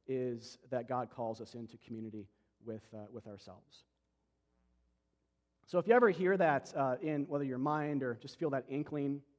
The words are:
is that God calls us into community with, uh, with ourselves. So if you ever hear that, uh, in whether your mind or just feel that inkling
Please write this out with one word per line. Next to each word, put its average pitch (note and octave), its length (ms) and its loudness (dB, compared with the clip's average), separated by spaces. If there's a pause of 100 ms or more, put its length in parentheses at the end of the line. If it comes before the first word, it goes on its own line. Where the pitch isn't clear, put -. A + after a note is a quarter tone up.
is B2+ 520 -4 (100)
that B2 180 -2
God B2 220 -2
calls A2+ 320 -6
us A2+ 140 -14
into A#2 240 -14
community A2 500 -10 (340)
with, A2 200 -10 (100)
uh, G#2 180 -12
with A2+ 160 -14
ourselves. - 580 -18 (1800)
So - 140 0
if E3+ 100 2
you A#3 60 10
ever A#3+ 160 8
hear F3+ 260 4
that, D#3 400 4
uh, C3 240 2
in D3 260 0
whether C#3+ 180 -2
your B2+ 120 -2
mind D3 460 0
or A#2+ 180 -2
just - 180 -14
feel D#3 120 0
that C3+ 180 -2
inkling C#3+ 540 -4 (160)